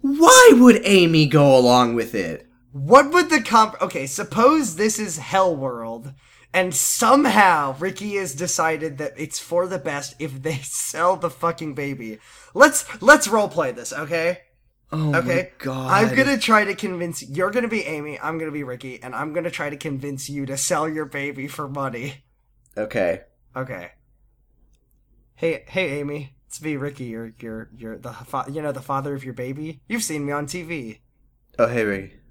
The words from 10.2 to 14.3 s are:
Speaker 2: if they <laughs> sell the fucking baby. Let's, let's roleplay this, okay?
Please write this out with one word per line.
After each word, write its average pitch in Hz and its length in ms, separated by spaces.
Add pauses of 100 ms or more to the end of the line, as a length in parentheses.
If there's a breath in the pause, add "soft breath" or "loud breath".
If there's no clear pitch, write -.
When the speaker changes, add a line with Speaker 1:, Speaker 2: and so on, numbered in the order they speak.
Speaker 2:
if 135 220
they 156 140
<laughs> 131 60
sell 175 540
the 165 140
fucking 165 440
baby. 131 440 (340 soft breath)
Let's, 254 320 (180 loud breath)
let's 294 260
roleplay 170 460
this, 117 180
okay? 165 480 (520)